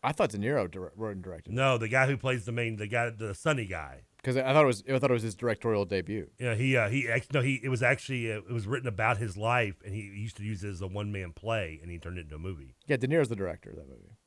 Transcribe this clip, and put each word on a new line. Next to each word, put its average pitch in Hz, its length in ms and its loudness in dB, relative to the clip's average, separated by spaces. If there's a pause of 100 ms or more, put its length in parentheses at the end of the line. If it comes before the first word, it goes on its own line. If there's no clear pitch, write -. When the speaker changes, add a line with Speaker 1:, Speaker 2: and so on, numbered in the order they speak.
Speaker 1:
I 127 80 2
thought 127 200 4
De 104 80 -4
Niro 110 300 2
dir-, 90 280 -8
wrote 107 180 -4
and 92 80 -8
directed 87 300 -10
it. - 40 -4
Speaker 2:
No, 131 220 4
the 110 100 -2
guy 131 200 4
who 139 80 2
plays 127 280 -2
the 120 80 -6
main, 117 240 -2
the 104 120 -4
guy, 117 220 0
the 107 220 -6
Sonny 127 340 0
guy. 76 360 -8 (220)
Speaker 1:
'Cause 127 120 2
I 131 160 2
thought 151 120 10
it - 20 8
was, 113 220 2
I 135 100 2
thought 131 120 4
it 123 40 6
was 113 80 2
his 110 140 -4
directorial 110 480 2
debut. 95 440 -2 (120)
Speaker 2:
Yeah, 120 160 0
he, 131 200 4
uh, 110 120 4
he 123 200 0
ex-, 117 240 0
no, 143 80 4
he, 123 220 2
it 131 60 -2
was 127 160 0
actually, 123 480 0
uh, 107 60 -4
it 92 120 -12
was 113 160 -2
written 127 220 -2
about 110 300 2
his 101 180 -4
life, 110 480 0
and 98 100 -8
he, 107 80 -6 (100)
he 101 100 -10
used 110 160 -8
to 101 40 -10
use 101 220 -4
it 101 60 -4
as 90 120 -6
a 98 60 -4
one-man 98 460 -4
play, 98 460 -2
and 82 100 -12
he 85 80 -8
turned 87 200 -8
it 85 40 -8
into 76 120 -12
a 76 40 -10
movie. 78 360 -8 (140)
Speaker 1:
Yeah, 143 80 4
De 123 100 0
Niro's 143 220 4
the 113 80 -2
director 92 340 -6
of - 60 -14
that 76 120 -16
movie. 65 280 -20 (100)